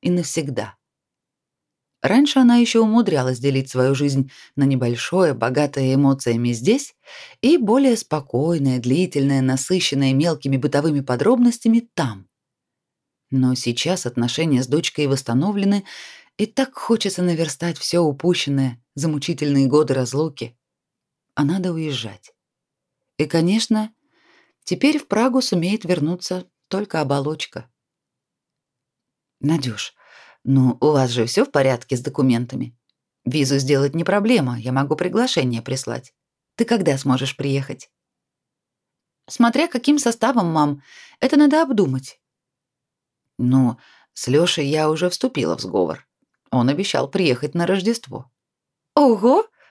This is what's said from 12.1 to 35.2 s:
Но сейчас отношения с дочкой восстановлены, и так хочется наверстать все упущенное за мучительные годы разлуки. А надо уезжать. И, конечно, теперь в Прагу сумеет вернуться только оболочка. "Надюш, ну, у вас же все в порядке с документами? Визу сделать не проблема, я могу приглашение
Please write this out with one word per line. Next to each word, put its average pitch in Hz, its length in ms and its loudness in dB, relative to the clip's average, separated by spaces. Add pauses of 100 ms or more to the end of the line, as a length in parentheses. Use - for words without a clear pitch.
Но 127 240 0
сейчас 123 520 -4
отношения 123 560 -2
с 123 60 -4
дочкой 151 400 0
восстановлены, 196 760 0 (520)
и 214 100 -2
так 269 280 -4
хочется 220 480 -2
наверстать 165 560 -2
все 170 240 -2
упущенное 139 800 -2 (120)
за 156 140 -4
мучительные 143 580 0
годы 139 280 2
разлуки. 131 640 -6 (800)
А 147 100 -2
надо 175 280 -2
уезжать. 127 600 -8 (840)
И, 156 80 -2
конечно, 214 680 0 (720)
теперь 294 340 0
в - 100 -16
Прагу 247 340 0
сумеет 196 420 -2
вернуться 175 640 -4 (200)
только 190 320 -4
оболочка. 139 720 -6 (1700)
"Надюш, 131 540 -4 (500)
ну, 131 360 4
у 151 120 4
вас 131 180 2
же 117 160 -2
все 208 180 0
в 285 60 -8
порядке 131 460 -2
с 120 40 -4
документами? 123 760 -2 (480)
Визу 139 340 0
сделать 139 360 0
не 165 100 -2
проблема, 190 540 0
я 123 140 -6
могу 139 220 0
приглашение 165 680 -2